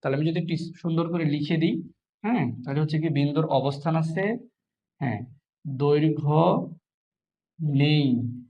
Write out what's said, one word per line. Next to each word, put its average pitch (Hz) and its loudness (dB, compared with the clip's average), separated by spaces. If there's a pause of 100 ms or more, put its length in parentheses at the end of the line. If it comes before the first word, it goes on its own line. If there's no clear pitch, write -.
তাহলে 135 -2
আমি 151 -2
যদি 170 -2
একটু 165 -6
সুন্দর 165 -2
করে 170 -2
লিখে 147 0
দিই, 160 0 (420)
হ্যাঁ, 196 0 (120)
তাহলে 139 -2
হচ্ছে 151 0
কি 160 0
বিন্দুর 143 0
অবস্থান 143 0
আছে, 190 -2 (640)
হ্যাঁ, 113 -2 (460)
দৈর্ঘ্য 147 2 (920)
নেই 139 2 (220)